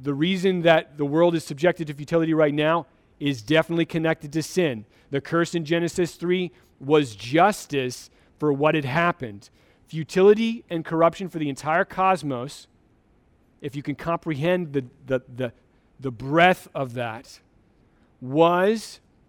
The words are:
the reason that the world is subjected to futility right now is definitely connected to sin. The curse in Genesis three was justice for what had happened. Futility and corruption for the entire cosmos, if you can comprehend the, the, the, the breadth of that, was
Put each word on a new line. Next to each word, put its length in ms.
the 120
reason 480
that 360
the 80
world 280
is 100
subjected 420
to 80
futility 400
right 180
now 340
is 240
definitely 440
connected 480
to 80
sin. 420
The 100
curse 340
in 100
Genesis 520
three 360
was 380
justice 960
for 140
what 220
had 100
happened. 640
Futility 800
and 160
corruption 440
for 100
the 100
entire 360
cosmos, 840
if 120
you 80
can 120
comprehend 800
the, 100
the, 160
the, 180
the 120
breadth 640
of 200
that, 460
was 800